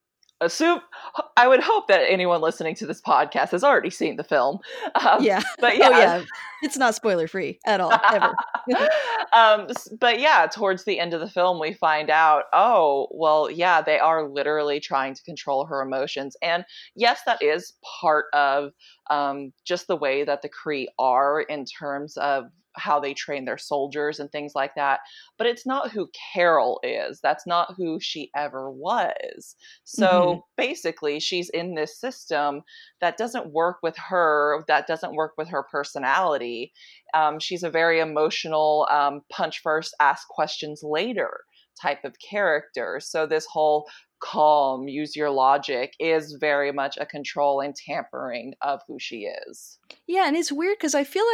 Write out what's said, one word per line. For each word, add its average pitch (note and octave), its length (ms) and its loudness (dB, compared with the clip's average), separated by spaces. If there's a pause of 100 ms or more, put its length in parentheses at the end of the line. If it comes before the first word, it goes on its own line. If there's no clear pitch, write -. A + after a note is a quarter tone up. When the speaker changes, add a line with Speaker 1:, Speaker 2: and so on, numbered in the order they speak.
(420)
Speaker 1:
assume, D#4+ 380 2 (380)
h-, - 80 -4 (120)
I B3 100 8
would C4 140 8
hope G#4+ 280 2
that F3+ 200 6
anyone F3+ 320 2
listening D#3+ 360 -2
to - 100 -10
this - 140 -10
podcast D#3 500 2
has F3+ 120 0
already A3+ 280 4
seen - 260 -4
the D3 80 -8
film. C#3+ 400 0
<laughs> A4 300 -8
Um, - 320 4
Speaker 2:
Yeah. G3 140 2 (200)
Speaker 1:
but A#3+ 160 4
Speaker 2:
<laughs> - 40 4
Oh, C4 100 10
Speaker 1:
yeah. - 0 -
Speaker 2:
yeah. F3 320 6 (380)
It's C#4+ 160 -4
not D#4+ 180 2
spoiler F3 320 0
free F3 380 -6
at G3+ 160 2
all, A3 280 4
ever. G#3+ 320 2 (260)
<laughs> - 0 -
Speaker 1:
<laughs> A4+ 220 2 (440)
Um, G#3+ 360 6
s-, - 180 -10 (120)
but A#3+ 200 4
yeah, B3+ 340 6
towards F#3+ 300 -2
the G3 160 -2
end E3+ 140 -4
of D#3+ 80 -4
the G3 80 -8
film, F3+ 300 0
we D#3 140 -4
find D#3 360 0
out, D#3 340 4 (100)
oh, E3 580 4
well, D#3 380 2
yeah, E3+ 320 2
they D3+ 160 2
are D#3 300 2
literally D3 540 -2
trying C3+ 320 -4
to - 100 -20
control C#3+ 420 -6
her C#3+ 160 -6
emotions. C3+ 600 -6
And E3+ 240 -2 (300)
yes, A#3 300 0
that A#3 160 -2
is D#3 320 0 (280)
part D3+ 320 2
of, C#3+ 400 0 (360)
um, C#3+ 440 -2 (100)
just F3 240 -4
the F#3+ 80 0
way C#3+ 300 0
that C#3+ 160 -2
the D3 80 -10
Kree C#3+ 380 -6 (120)
are C#3 420 2
in D3 240 -6
terms C#3+ 520 -10
of C#3 280 -2 (320)
how D3 240 0
they C#3 120 -4
train C#3 320 -8
their A#2 120 -6
soldiers D3 640 -4
and C#3+ 120 -12
things D3 240 -10
like C3+ 200 -4
that. C#3 260 0 (360)
But A3 100 -2
it's A#3 180 -4
not C4 260 -4
who G#3 180 -6 (240)
Carol D#3+ 500 4
is. A2+ 380 -6
That's D3 240 -2
not F3 300 -2
who E3 240 -6
she - 360 -10
ever C#3 360 -8
was. F3 840 -6 (280)
So - 160 -10
Speaker 2:
Mm-hmm. F3+ 420 6 (160)
Speaker 1:
basically, D#3+ 640 -4
she's F3 300 -4
in E3+ 260 -6
this D3+ 240 -6
system D3 640 -4 (400)
that F3 160 0
doesn't - 340 -6
work E3 320 0
with D#3+ 140 -4
her, D#3 680 2
that D3 200 2
doesn't D#3+ 280 -6
work D#3 220 -4
with D#3 120 -8
her D3 140 -4
personality. C#3 1080 -2 (420)
Um, D#3 260 0
she's F3 240 -6
a E3+ 60 -6
very E3 300 2
emotional, D#3 920 0
um, C#3+ 320 0 (100)
punch D#3+ 300 -6
first, D#3+ 380 -2
ask C#3+ 280 2
questions D3+ 560 -6
later D#3+ 580 -4 (400)
type D3 220 -4
of C3+ 160 -12
character. D3 800 -4
So D#3+ 240 -4
this D#3 200 -2
whole D3+ 440 0 (300)
calm, C#3+ 680 2
use D3 280 -8
your D3+ 160 -2
logic C3+ 680 2
is D#3 400 0
very C#3+ 320 0
much C#3 260 -6
a D3 80 -6
control C#3+ 560 -2
and C#3+ 140 -6
tampering C3 840 -10
of C#3 260 -4
who C#3 120 -14
she A#2 220 -12 (260)
is. - 320 -20 (280)
Speaker 2:
Yeah, F4+ 200 0
and C#4+ 80 0
it's E4 160 -4
weird F4 280 -2
'cause D4+ 160 -2
I C#4+ 80 0
feel G4+ 300 -2